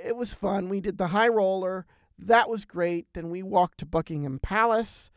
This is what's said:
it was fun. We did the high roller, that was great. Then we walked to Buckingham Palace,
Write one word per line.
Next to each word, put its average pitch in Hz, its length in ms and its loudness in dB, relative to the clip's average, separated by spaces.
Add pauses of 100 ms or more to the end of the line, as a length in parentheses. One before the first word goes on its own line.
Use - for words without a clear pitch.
it 233 120 -4
was 240 160 -6
fun. 196 360 -2
We 196 120 -2
did 190 180 -6
the 180 100 0
high 214 200 4
roller, 190 580 0 (400)
that 226 220 6
was 220 160 -6
great. 175 500 -2
Then 170 160 -8
we 180 120 -8
walked 185 360 2
to 151 80 -12
Buckingham 151 520 -4
Palace, 220 800 0